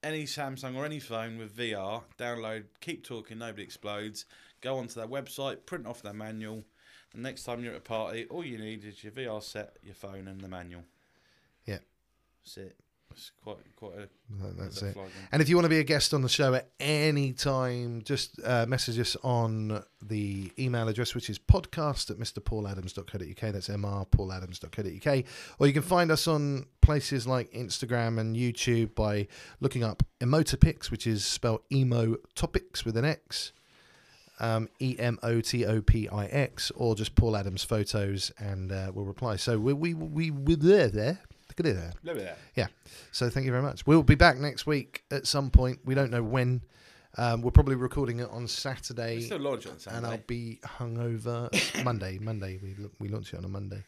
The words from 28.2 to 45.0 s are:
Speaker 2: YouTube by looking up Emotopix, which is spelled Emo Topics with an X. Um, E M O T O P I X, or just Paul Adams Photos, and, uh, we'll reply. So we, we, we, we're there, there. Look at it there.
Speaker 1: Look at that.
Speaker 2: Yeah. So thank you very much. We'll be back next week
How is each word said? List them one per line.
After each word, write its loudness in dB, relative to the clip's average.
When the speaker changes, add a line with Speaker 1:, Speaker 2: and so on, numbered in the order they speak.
Speaker 2:
YouTube 2
by 2
looking 0
up 0
Emotopix, 6
which -4
is 2
spelled 0
Emo 4
Topics -2
with -2
an 0
X. -4
Um, 0
E -2
M 0
O 2
T 0
O 2
P 6
I -2
X, -2
or 2
just -4
Paul 6
Adams -2
Photos, -2
and, -4
uh, -4
we'll -6
reply. -4
So 0
we, 2
we, 0
we, -2
we're 4
there, 8
there. 0
Look -18
at 2
it 4
there. -6
Speaker 1:
Look -6
at -6
that. -10
Speaker 2:
Yeah. 0
So 0
thank -2
you 0
very 2
much. -4
We'll 10
be 6
back 10
next -6
week -4